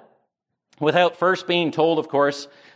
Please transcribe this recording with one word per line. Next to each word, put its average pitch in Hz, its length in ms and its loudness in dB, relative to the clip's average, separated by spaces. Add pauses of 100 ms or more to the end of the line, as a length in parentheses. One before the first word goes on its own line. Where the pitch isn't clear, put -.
(800)
without 165 380 2
first 180 280 -2
being 175 240 -2
told, 160 300 0
of 156 80 -8
course, 143 400 -2 (280)